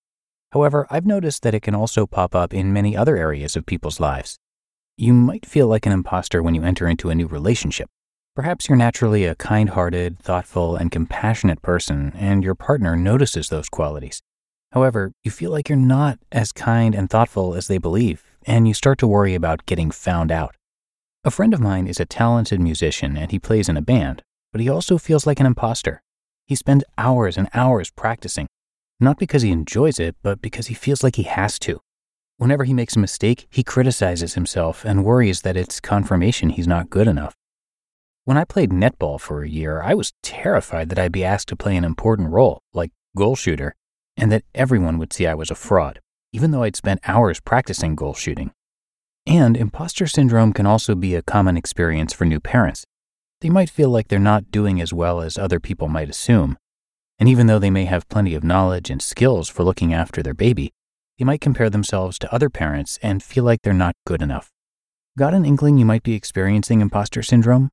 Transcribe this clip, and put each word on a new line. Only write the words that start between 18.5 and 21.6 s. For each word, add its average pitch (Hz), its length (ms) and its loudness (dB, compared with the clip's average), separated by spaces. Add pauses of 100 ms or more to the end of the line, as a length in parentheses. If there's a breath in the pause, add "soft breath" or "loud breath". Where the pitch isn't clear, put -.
you 110 40 2
start 135 280 2
to 117 80 4
worry 101 260 4
about 82 320 -2
getting 80 240 -2
found 82 400 -2
out. 80 240 -4 (720)
A 135 60 0
friend 214 240 2
of 147 60 -2